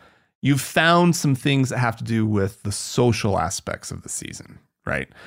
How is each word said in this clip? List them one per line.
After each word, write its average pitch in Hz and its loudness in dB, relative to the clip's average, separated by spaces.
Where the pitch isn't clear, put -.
you've 139 2
found 170 4
some 143 2
things 135 0
that 113 -4
have 120 0
to 120 -12
do 113 0
with 98 -2
the 104 -4
social 110 0
aspects - -6
of - -12
the - -18
season, - -12
right? 67 -4